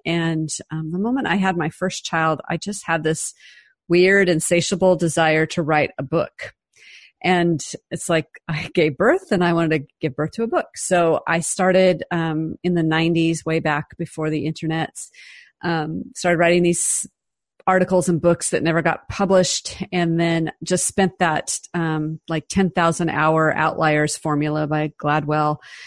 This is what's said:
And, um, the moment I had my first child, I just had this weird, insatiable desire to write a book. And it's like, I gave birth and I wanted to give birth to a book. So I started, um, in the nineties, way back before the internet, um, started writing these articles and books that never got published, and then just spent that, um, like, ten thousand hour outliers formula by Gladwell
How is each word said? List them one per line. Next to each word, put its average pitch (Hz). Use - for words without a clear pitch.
And, 165
um, 160
the 180
moment 240
I 170
had 190
my 160
first -
child, 160
I 165
just -
had 165
this 160
weird, 185
insatiable 175
desire 160
to 170
write 151
a 143
book. -
And 170
it's -
like, 160
I 151
gave 156
birth 254
and 180
I 170
wanted 160
to 143
give 147
birth 151
to 226
a 233
book. 320
So 170
I 165
started, 185
um, 160
in 175
the 165
nineties, 165
way 160
back 151
before 156
the 151
internet, 160
um, 165
started 175
writing 175
these -
articles 185
and 165
books 170
that -
never 165
got -
published, -
and 170
then 165
just 180
spent 190
that, 160
um, 160
like, 160
ten 190
thousand 165
hour 156
outliers 151
formula 151
by 151
Gladwell 151